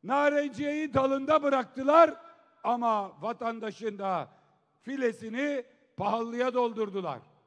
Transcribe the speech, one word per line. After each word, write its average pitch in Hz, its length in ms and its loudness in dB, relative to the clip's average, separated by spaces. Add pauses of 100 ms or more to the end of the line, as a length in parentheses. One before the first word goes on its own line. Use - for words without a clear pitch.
Narenciyeyi 285 880 0
dalında 269 500 2
bıraktılar 277 680 4 (500)
ama 214 580 -2
vatandaşın 220 800 -6
da 185 300 -4 (520)
filesini 247 800 -4 (340)
pahalıya 233 560 -2
doldurdular. 202 680 -4 (280)